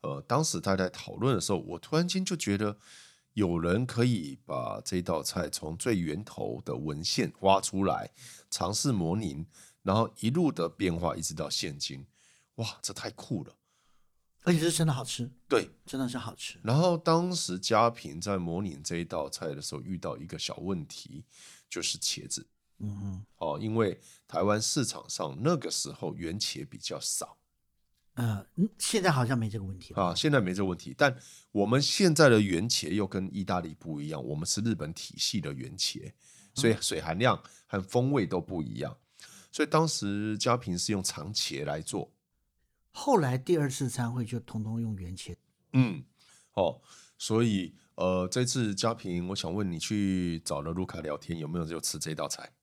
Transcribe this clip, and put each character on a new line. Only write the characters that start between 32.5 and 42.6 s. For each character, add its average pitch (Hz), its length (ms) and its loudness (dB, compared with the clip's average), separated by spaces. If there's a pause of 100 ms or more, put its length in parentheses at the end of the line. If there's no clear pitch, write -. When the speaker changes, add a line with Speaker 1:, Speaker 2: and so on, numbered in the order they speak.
Speaker 1:
茄 - 200 0
又 98 160 0
跟 95 300 -4
意 98 80 -4
大 90 160 0
利 82 180 -6
不 78 220 -8
一 73 80 -6
样， 73 160 -6
我 69 100 -4
们 78 120 -4
是 - 160 -2
日 113 120 0
本 78 200 -4
体 - 240 -12
系 - 240 -2
的 73 100 -6
原 67 260 -10
茄， - 300 -4
Speaker 2:
嗯。 - 60 -14 (420)
Speaker 1:
所 117 140 6
以 107 100 6
水 82 220 -2
含 82 180 -2
量 117 200 6 (280)
和 98 140 -2
风 127 320 2
味 110 120 4
都 90 140 0
不 85 240 -4
一 55 140 -8
样。 69 200 -6 (540)
所 151 120 0
以 147 40 2
当 160 180 4
时 104 520 -2
嘉 120 180 4
平 92 220 -2
是 107 160 -2
用 95 100 0
长 85 300 -4
茄 73 320 -2
来 76 160 -4
做。 - 320 -6 (840)